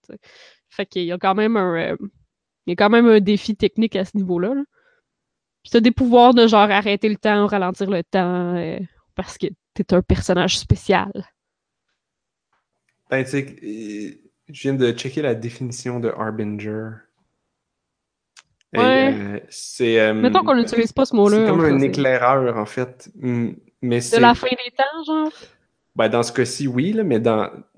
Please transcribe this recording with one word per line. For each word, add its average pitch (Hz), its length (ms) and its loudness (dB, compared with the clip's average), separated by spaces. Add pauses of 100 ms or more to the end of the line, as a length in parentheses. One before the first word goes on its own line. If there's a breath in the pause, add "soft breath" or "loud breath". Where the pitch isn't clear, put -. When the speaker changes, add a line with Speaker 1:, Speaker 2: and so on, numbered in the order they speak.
Speaker 1:
tu - 80 -20
sais. 208 40 -18 (500 soft breath)
Fait - 180 -8
qu'il 180 180 -6
y 170 80 -6
a 180 60 -6
quand 190 160 0
même 220 220 0
un, 185 180 0
euh, 165 220 -4 (720)
il 175 40 -4
y - 20 -2
a 175 40 -8
quand 208 140 4
même 233 160 6
un 214 140 8
défi 202 360 -2
technique 220 400 0
à 190 80 -2
ce - 120 -8
niveau-là, 185 380 -2
là. 277 80 -4 (1000)
Puis - 80 -20
t'as 233 100 4
des 233 120 4
pouvoirs 240 420 6
de 233 120 6
genre 208 240 4
arrêter 202 380 0
le 208 80 -2
temps, 208 300 0
ralentir 190 440 -4
le 175 140 -4
temps, 180 520 -2
euh, 170 220 -6 (360)
parce - 240 -12
que 185 80 -6 (260)
t'es - 220 -2
un 180 80 4
personnage - 560 0
spécial. 196 520 0 (2000)
Speaker 2:
Ben, 131 140 -2
tu 131 60 -14
sais, 139 160 -4 (160)
euh, 107 480 -12 (380)
je 147 140 -20
viens 139 120 -2
de 123 180 2
checker 135 300 -8
la 127 120 -2
définition 120 680 -10
de 113 80 -2
Harbinger. 107 800 -8 (1800)
Et, - 60 -4
Speaker 1:
Ouais. 262 360 2
Speaker 2:
euh, 202 340 -10
c'est, 117 520 -2
euh, 107 120 4
Speaker 1:
Mettons 110 300 2
qu'on 254 140 2
n'utilise 226 360 0
pas 269 120 0
ce 254 100 -4
mot-là 208 240 4
Speaker 2:
c'est 220 80 2
comme 170 140 2
Speaker 1:
en 160 40 4
Speaker 2:
un 151 60 4
Speaker 1:
français. 139 160 2
Speaker 2:
éclaireur, 131 720 2
en 107 100 -4
fait. 127 480 -10
Mm, 120 360 -4 (320)
mais 120 140 -2
Speaker 1:
De 123 40 0
Speaker 2:
c'est 233 200 0
Speaker 1:
la 240 140 6
fin 254 140 -6
des 254 280 -8
temps, 302 300 -4
genre ? 311 260 -4 (640 soft breath)
Speaker 2:
Ben, 110 140 2
dans 117 140 0
ce 113 100 -8
cas-ci, 131 340 -4
oui, 131 260 -2
là, 220 120 -2
mais 120 160 0
dans... 110 280 -2 (300)